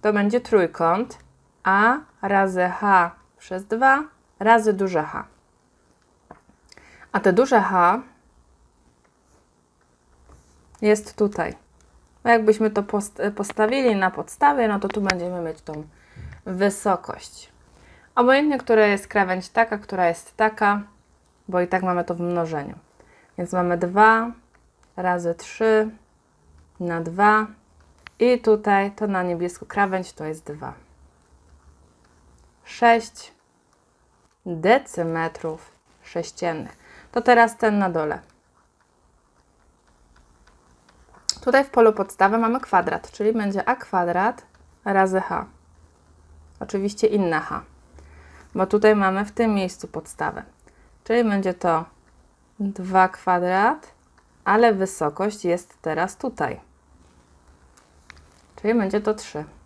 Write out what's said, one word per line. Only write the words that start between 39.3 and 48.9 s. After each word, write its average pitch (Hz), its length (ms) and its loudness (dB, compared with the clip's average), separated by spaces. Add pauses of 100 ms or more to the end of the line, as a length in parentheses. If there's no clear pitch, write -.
Tutaj 269 220 4
w 269 60 -6
polu 226 240 6
podstawy 196 440 0
mamy 233 220 0
kwadrat, - 520 -2
czyli 214 220 -2
będzie 202 360 -2
A 254 60 0
kwadrat 185 680 -2 (400)
razy 190 360 2
H. - 240 -8 (1120)
Oczywiście 202 480 -4
inne 185 320 0
H, 156 240 -10 (920)
bo 185 120 0
tutaj 214 280 4